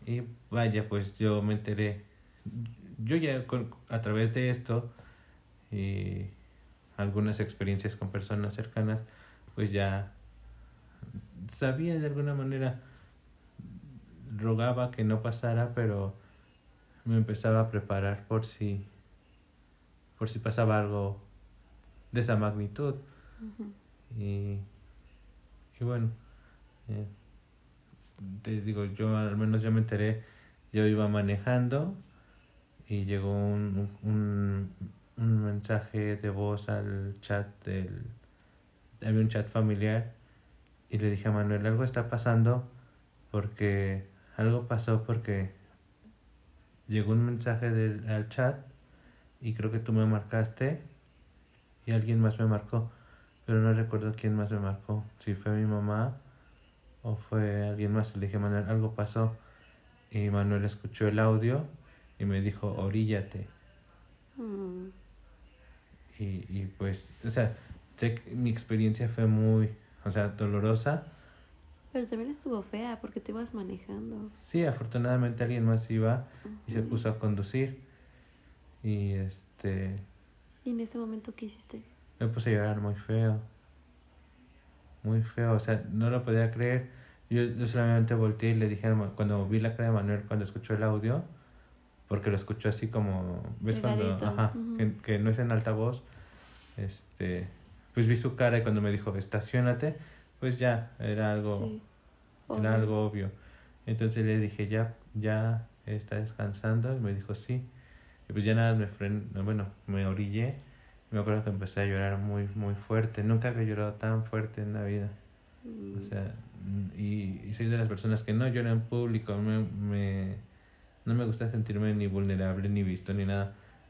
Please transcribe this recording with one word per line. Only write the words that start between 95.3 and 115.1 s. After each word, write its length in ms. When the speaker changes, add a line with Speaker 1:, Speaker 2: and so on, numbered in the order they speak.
Speaker 1:
en 120
altavoz, 520
este, 720
pues 140
vi 100
su 180
cara 220
y 60
cuando 180
me 100
dijo, 240
"Estaciónate", 800
pues 200
ya, 400
era 320
algo, 280
Speaker 2:
Sí, 220
Speaker 1:
era 80
Speaker 2:
obvio. 180
Speaker 1:
algo 300
obvio. 260
Entonces 400
le 140
dije, 280
"Ya, 280
ya 540
está 320
descansando", 800
y 40
me 140
dijo, 220
"Sí". 260
Y 60
pues 120
ya 100
nada, 200
me 120
fren-, 420
bueno, 220
me 200
orillé. 480
Me 80
acuerdo 240
que 60
empecé 320
a 40
llorar 340
muy, 360
muy 200
fuerte. 480
Nunca 260
había 140
llorado 320
tan 300
fuerte 360
en 120
la 100
vida. 260